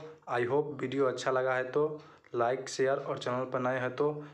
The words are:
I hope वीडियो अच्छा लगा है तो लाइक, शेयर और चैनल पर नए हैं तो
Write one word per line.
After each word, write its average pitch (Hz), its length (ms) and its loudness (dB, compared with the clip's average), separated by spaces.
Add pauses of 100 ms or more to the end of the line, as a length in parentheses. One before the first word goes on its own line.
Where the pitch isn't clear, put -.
(360)
I 120 120 2
hope 143 340 0
वीडियो 135 240 0
अच्छा 131 260 0
लगा 127 240 2
है 127 160 0
तो 151 320 0 (320)
लाइक, 123 340 2
शेयर 135 280 2
और 135 200 -4
चैनल 127 280 -2
पर 127 140 -2
नए 127 200 0
हैं 127 160 -2
तो 147 380 0